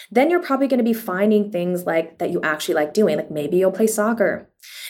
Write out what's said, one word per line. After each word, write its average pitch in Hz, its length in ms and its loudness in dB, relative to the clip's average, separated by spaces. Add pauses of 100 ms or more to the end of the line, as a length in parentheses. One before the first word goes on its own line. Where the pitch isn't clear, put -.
(100)
then 247 180 4
you're 349 140 2
probably 269 260 0
gonna 247 160 2
be 233 80 2
finding 208 580 0
things, 175 360 -2
like, 165 320 -2
that 175 120 -2
you 170 120 -2
actually 156 320 -2
like 151 200 -2
doing. 185 220 2
Like, 156 140 -4
maybe 156 260 -2
you'll 190 160 4
play 220 160 0
soccer. 214 600 -2 (420)